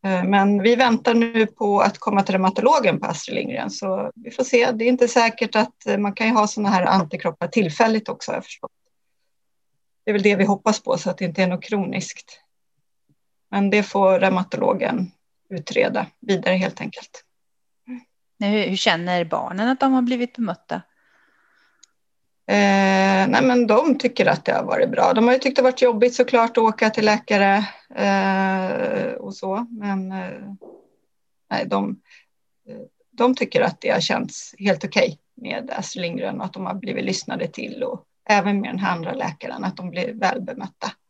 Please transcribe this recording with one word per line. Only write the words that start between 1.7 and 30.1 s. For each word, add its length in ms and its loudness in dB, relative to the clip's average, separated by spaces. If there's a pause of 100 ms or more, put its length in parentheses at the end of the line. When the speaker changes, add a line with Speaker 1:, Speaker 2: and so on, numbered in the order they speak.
Speaker 1:
att 180 2
komma 240 2
till 120 0
reumatologen 680 2
på 60 -6
Astrid 280 -6
Lindgren, 360 -6
så 440 -6
vi 160 -18
får 140 -4
se. 280 2
Det 120 -4
är 40 4
inte 200 4
säkert 480 0
att, 300 -2
eh, 120 0
man 160 -2
kan 120 -2
ju 60 2
ha 140 4
såna 220 -2
här 160 4
antikroppar 640 0
tillfälligt 600 2
också, 220 -10
har 60 -4
jag 80 -8
förstått. 260 -16 (1300)
Det 60 -2
är 20 0
väl 100 2
det 140 4
vi 80 4
hoppas 380 0
på, 160 -2
så 120 -4
att 80 -6
det 60 -4
inte 180 -2
är 60 4
något 160 -4
kroniskt. 760 -6 (1080)
Men 200 0
det 120 2
får 360 2
reumatologen 920 0 (380)
utreda 580 -2 (140)
vidare 340 0
helt 260 -2
enkelt. 440 -14 (1160)
Speaker 2:
Hur, 280 2
hur 80 -2
känner 480 0
barnen 440 -4
att 120 -2
de 120 2
har 100 2
blivit 340 -2
bemötta? 460 -6 (1600)
Speaker 1:
Eh, 840 4
nej, 140 2
men 240 4
de 320 4
tycker 280 0
att 180 0
det 80 0
har 120 -2
varit 260 0
bra. 220 2
De 140 4
har 60 6
ju 60 4
tyckt 180 -2
det 60 4
varit 200 2
jobbigt 320 4
såklart 360 2
att 80 0
åka 320 2
till 140 -2
läkare, 600 2 (300)
eh, 1160 0
och 220 -12
så. 360 -4
Men, 420 -6